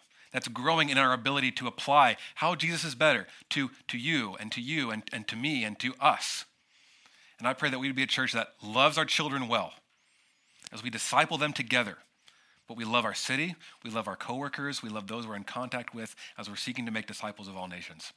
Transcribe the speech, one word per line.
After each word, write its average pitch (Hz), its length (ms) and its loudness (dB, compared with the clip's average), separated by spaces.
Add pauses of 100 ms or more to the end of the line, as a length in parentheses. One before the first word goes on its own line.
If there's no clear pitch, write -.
(320)
that's 127 160 -4
growing 143 420 2
in 135 60 2
our 135 160 6
ability 131 380 2
to 123 160 -6
apply 131 500 6 (200)
how 170 180 2
Jesus 156 300 -2
is 143 100 -4
better 127 320 6 (240)
to, 135 200 0 (180)
to 120 100 -4
you 120 400 0
and 107 140 -8
to 127 80 -4
you 135 300 -2
and, 107 120 -4 (100)
and 113 160 -6
to 113 80 -6
me 131 280 -2
and 107 160 -6
to 127 200 -4
us. - 440 2 (920)
And 120 100 0
I 131 40 2
pray 147 160 0
that 131 100 0
we 135 100 -2
would 131 80 -2
be 131 80 2
a - 20 0
church 131 260 0
that 117 300 -2
loves 131 340 6
our 156 80 4
children 139 440 0
well 101 260 2 (1000)
as 110 120 -10
we 123 60 -4
disciple 151 460 2
them 147 160 0
together. 117 460 0 (680)
But 117 80 -12
we 117 80 -6
love 113 200 2
our 101 100 -2
city, 156 420 -2 (260)
we 117 80 -10
love 110 160 -4
our 95 80 -6
coworkers, 139 680 -6
we 113 40 -8
love 107 200 -6
those 117 180 -6
we're 110 80 -8
in 101 80 -8
contact 123 500 -6
with 113 220 -10 (240)
as 104 100 -10
we're 104 60 -12
seeking 123 320 -6
to 113 60 -4
make 110 160 -4
disciples 104 400 -10
of 95 80 -12
all 92 100 -8
nations. 87 500 -12